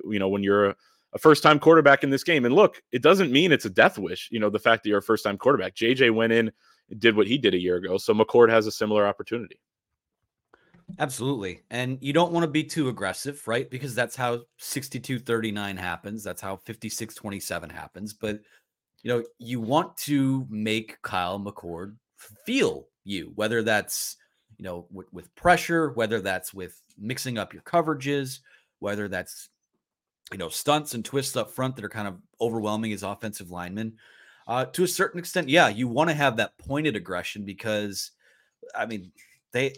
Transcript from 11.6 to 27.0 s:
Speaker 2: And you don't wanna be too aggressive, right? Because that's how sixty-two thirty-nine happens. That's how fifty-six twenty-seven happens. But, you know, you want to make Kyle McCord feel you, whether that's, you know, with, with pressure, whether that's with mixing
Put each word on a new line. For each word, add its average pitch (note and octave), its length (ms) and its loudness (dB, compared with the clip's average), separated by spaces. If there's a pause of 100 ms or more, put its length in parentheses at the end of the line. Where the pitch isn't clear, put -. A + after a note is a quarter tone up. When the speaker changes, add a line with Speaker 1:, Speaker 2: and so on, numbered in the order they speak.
Speaker 2:
And B2+ 280 -4
you C#3 140 -4
don't E3+ 180 4
wanna E3+ 160 2
be D3+ 160 0
too C#3+ 260 -2
aggressive, G2 580 -8
right? B2 220 -2
Because B2+ 260 -10
that's A#2+ 200 -4
how A#2+ 260 -2 (160)
sixty-two C3 640 -8
thirty-nine G#2 580 -4
happens. F#2+ 460 -8
That's F#2+ 180 -10
how F#2+ 160 -8
fifty-six A2+ 580 -12
twenty-seven F2+ 560 -10
happens. F#2 420 -14
But, G#2+ 280 -8 (600)
you A#2 100 -4
know, A#2+ 120 -2 (160)
you A#2+ 200 -8
want C#3+ 380 -2
to C3+ 520 0
make G#2+ 520 -4
Kyle F2+ 380 -4
McCord G2 560 -12 (500)
feel A#2+ 420 -2 (160)
you, F2+ 300 -8
whether A2 300 0
that's, - 540 -2 (400)
you - 60 -18
know, F2 280 -12
with, F#2 200 -18
with E2+ 220 -18
pressure, E3+ 560 2
whether A2+ 320 -2
that's F#2 320 -6
with F#2 260 -14 (200)
mixing A#2+ 400 -8